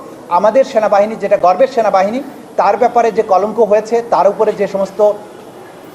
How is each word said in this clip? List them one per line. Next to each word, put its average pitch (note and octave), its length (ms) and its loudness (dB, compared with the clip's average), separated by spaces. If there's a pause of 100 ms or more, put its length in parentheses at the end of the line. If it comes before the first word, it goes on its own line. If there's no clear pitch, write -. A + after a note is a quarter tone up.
(280)
আমাদের G#3 360 2
সেনাবাহিনী G#3+ 520 0
যেটা G3 200 -2
গর্বের F#3 320 2
সেনাবাহিনী, G#3+ 540 0 (340)
তার G3 200 2
ব্যাপারে A3+ 360 0
যে G#3+ 100 -2
কলঙ্ক G3+ 380 0
হয়েছে, G#3+ 500 0
তার F3 180 2
উপরে G#3 240 0
যে G3 140 -4
সমস্ত G3 460 0 (840)